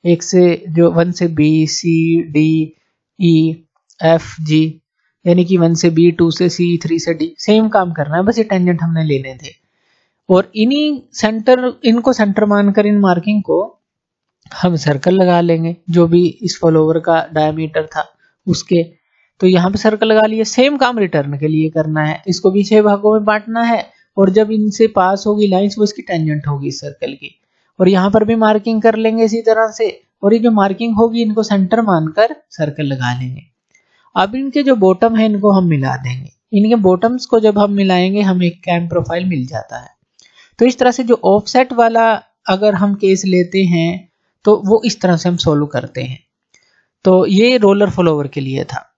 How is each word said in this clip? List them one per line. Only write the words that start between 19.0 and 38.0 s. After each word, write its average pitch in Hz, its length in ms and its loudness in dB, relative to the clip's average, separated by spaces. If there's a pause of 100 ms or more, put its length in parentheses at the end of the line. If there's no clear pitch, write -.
तो 185 60 2
यहाँ 180 240 2
पे 202 80 -4
circle 220 280 -2
लगा 220 200 4
लिए, 220 180 -2
Same 277 320 0
काम 247 220 -2
return 147 400 -2
के 156 100 -4
लिए 156 220 0
करना 156 340 -2
है, 156 240 -6
इसको 185 220 0
भी 202 140 0
छह 214 180 2
भागों 208 300 0
में 214 120 0
बांटना 214 380 -4
है, 233 240 -2 (300)
और 196 140 2
जब 214 200 0
इनसे 214 380 0
pass 196 380 0
होगी 208 220 0
lines 196 300 0
वो 208 60 2
इसकी 208 180 -6
tangent 156 440 -4
होगी 143 220 -6
इस 135 120 -10
circle 143 320 -12
की, 143 220 -20 (440)
और 185 100 4
यहाँ 196 220 2
पर 214 140 4
भी 226 120 0
marking 220 460 0
कर 220 140 4
लेंगे 226 280 0
इसी 226 180 -2
तरह 220 280 2
से, 220 300 -4 (220)
और 202 100 4
ये 233 60 4
जो 233 140 2
marking 202 440 2
होगी 233 260 0
इनको 214 200 0
center 202 400 0
मानकर 190 540 0 (140)
circle 147 340 -6
लगा 127 360 -4
लेंगे। 127 220 -10 (760)
अब 202 180 -2
इनके 269 280 -2
जो 262 140 2
bottom 196 400 2
है 220 100 4
इनको 208 260 2
हम 185 140 2
मिला 135 300 0
देंगे। 131 340 -10 (220)
इनके 220 300 2
bottoms 208 440 0
को 226 140 2
जब 214 180 2
हम 202 140 2
मिलाएंगे 190 480 0